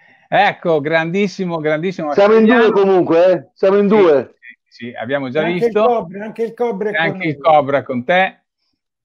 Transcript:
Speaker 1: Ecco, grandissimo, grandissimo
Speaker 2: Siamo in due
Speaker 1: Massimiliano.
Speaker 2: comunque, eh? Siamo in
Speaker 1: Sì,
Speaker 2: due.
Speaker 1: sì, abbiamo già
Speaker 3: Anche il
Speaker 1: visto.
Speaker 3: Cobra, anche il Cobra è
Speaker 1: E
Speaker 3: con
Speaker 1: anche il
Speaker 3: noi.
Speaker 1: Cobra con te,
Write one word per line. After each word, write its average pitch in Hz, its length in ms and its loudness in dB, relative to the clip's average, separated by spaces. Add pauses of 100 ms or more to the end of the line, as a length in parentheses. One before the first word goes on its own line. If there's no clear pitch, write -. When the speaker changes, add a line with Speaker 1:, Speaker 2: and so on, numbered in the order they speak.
(320)
Speaker 1:
Ecco, 170 480 0
grandissimo, 170 800 -4
grandissimo 156 560 -4
Speaker 2:
Siamo 208 220 4
in 220 100 4
due 247 80 4
Speaker 1:
Massimiliano. 208 320 2
Speaker 2:
comunque, 175 460 4
eh? 160 200 -4
Siamo 196 260 0
in 202 100 2
Speaker 1:
Sì, 208 80 4
Speaker 2:
due. 151 380 4 (340)
Speaker 1:
sì, 117 260 -16
abbiamo 131 340 -6
già 135 120 -4
Speaker 3:
Anche 160 120 -2
il 180 80 -4
Speaker 1:
visto. 214 240 0
Speaker 3:
Cobra, 208 400 -4
anche 220 200 -10
il 226 100 -8
Cobra 214 340 -6
è 208 40 -4
Speaker 1:
E - 40 -8
Speaker 3:
con 160 80 0
Speaker 1:
anche 180 240 -6
il 151 100 -6
Speaker 3:
noi. 160 140 2
Speaker 1:
Cobra 139 300 2
con 123 220 -8
te, 185 360 -2 (640)